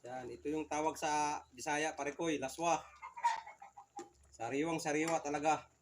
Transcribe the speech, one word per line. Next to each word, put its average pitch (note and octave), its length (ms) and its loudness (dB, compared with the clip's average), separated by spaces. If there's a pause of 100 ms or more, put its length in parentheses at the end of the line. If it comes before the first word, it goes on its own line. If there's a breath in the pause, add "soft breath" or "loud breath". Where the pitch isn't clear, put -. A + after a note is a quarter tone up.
Yan, B2 320 -8
ito D3 160 -6
yung D#3 160 0
tawag D3+ 320 0
sa D3+ 560 0
Bisaya, D3+ 400 0
parikoy, D3 480 0
laswa. D#3+ 400 2 (1500)
Sariwang D3 480 -2
sariwa D#3 400 2
talaga. D3 500 2 (120)